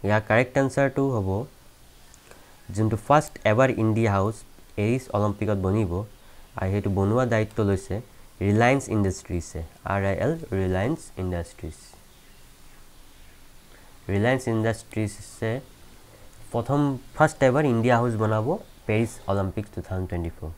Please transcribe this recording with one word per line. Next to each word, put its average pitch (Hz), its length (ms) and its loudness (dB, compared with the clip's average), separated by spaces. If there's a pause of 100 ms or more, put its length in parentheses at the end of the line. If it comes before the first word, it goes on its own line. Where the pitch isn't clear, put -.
ইয়াৰ 107 240 2
correct 120 300 2
আনচাৰটো 139 540 0
হ'ব 101 340 -2 (1300)
যোনটো 110 220 0 (100)
first 151 260 4 (100)
ever 120 260 4
India 110 420 2
হাউচ 98 240 2 (400)
পেৰিছ 107 280 0 (100)
অলিম্পিকত 104 440 0
বনিব 95 360 0 (640)
আৰু 95 160 -2
সেইটো 101 180 0
বনোৱা 101 360 2
দায়িত্ব 110 380 0
লৈছে 98 380 -2 (400)
Reliance 117 480 4
ইণ্ডাষ্ট্ৰিজে, 90 720 -2 (220)
আৰ 98 220 -2
আই 98 100 0
এল, 117 180 -2 (180)
Reliance 95 480 -2 (180)
Industries। 87 600 -6 (2250)
ৰিলায়েন্স 110 380 2
ইণ্ডাষ্ট্ৰিজে 110 1120 -2 (880)
প্ৰথম, 139 460 0 (180)
ফাৰ্ষ্ট 151 280 4
এভাৰ 135 220 4
ইণ্ডিয়া 120 320 4
হাউচ 120 160 2
বনাব 110 440 0 (280)
পেৰিছ 110 240 0 (180)
অলিম্পিকছ 98 480 -2
টু 90 60 -8
থাউজেণ্ড 92 280 -6
টুৱেণ্টি 85 200 -4
ফ'ৰ - 280 -10